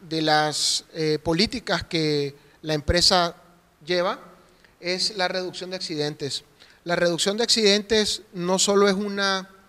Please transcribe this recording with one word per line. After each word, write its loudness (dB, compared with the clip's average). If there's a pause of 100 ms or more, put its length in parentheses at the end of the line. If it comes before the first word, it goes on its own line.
de -6
las, 2 (100)
eh, 0
políticas -2
que -2 (280)
la -4
empresa 2 (480)
lleva, -2 (640)
es -4
la 0
reducción -8
de -8
accidentes. -6 (400)
La -2
reducción 0
de 0
accidentes 2 (100)
no -2
solo 4
es 2
una -4 (200)